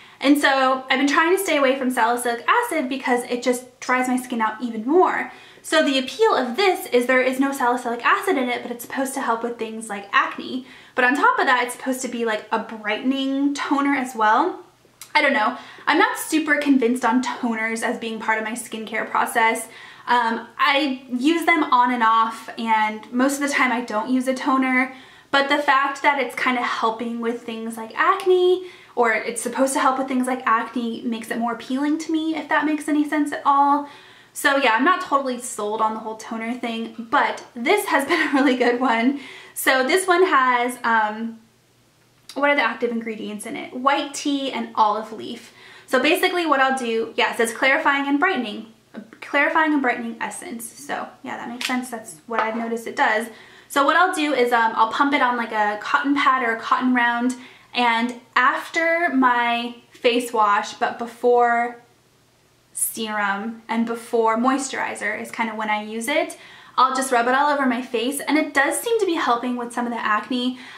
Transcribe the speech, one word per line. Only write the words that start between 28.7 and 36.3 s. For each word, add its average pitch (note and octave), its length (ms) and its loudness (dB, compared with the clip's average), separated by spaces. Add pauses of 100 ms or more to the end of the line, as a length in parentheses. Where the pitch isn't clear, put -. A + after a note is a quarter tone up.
or A#3 180 2
it's A3+ 300 -4
supposed C4 320 0
to D#4+ 60 0
help C4+ 180 2
with C4+ 100 -4
things B3+ 180 0
like B3+ 200 -4
acne, A#3 560 -2
makes A3+ 280 -6
it B3 80 -4
more A#3 140 -2
appealing C#4+ 460 -2
to E4 140 -6
me, D#4+ 220 -2
if D4 140 -8
that D4 160 2
makes D#4 240 -2
any D4 180 2
sense D4 260 -2
at - 120 -8
all. C#4+ 440 4 (440)
So C#4 240 0
yeah, B3 180 4
I'm A#3+ 100 2
not F4+ 180 4
totally C4 360 -2
sold G#3+ 420 -6
on A3 140 0
the A3 60 -8
whole A3 160 -10
toner A3+ 380 -8